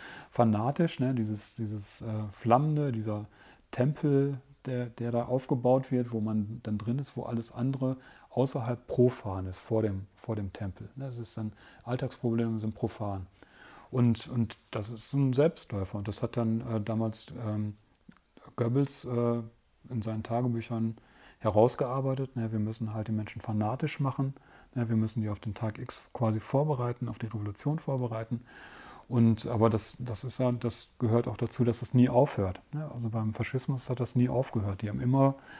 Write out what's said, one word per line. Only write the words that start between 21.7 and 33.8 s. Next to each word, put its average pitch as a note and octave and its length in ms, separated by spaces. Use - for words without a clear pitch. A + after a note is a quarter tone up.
ne? A2+ 160
Wir A2+ 80
müssen G#2+ 340
halt A2 140
die A2+ 60
Menschen G#2+ 280
fanatisch A2 600
machen, C3+ 320
ne? A#2 140
Wir A#2 80
müssen A2 240
die G#2+ 80
auf G#2 100
den G#2 140
Tag A2 260
X - 240
quasi A2 280
vorbereiten, B2+ 640
auf A2+ 100
die A#2 100
Revolution G#2+ 520
vorbereiten. A#2+ 640
Und, A2+ 400
aber A2+ 220
das, G#2+ 300
das A#2+ 240
ist B2+ 160
ja, B2+ 120
das A#2 380
gehört A#2 280
auch A2 100
dazu, A#2+ 260
dass A#2 160
das - 140
nie B2 160
aufhört, A#2 500
ne? D3+ 200
Also A#2 160
beim A2 240
Faschismus B2+ 560